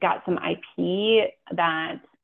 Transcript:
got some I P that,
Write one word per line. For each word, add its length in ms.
got 240
some 140
I 180
P 520
that, 480